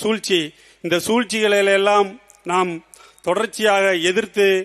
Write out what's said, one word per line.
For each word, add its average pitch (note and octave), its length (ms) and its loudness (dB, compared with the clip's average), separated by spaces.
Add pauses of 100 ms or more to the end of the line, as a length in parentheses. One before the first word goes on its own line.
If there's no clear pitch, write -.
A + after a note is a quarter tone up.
சூழ்ச்சி. G3+ 380 -2 (440)
இந்த E3+ 220 0
சூழ்ச்சிகளை A3 520 0 (200)
எல்லாம் G3+ 300 2 (440)
நாம் F3+ 180 0 (580)
தொடர்ச்சியாக G3 680 0 (160)
எதிர்த்து G3 380 0 (160)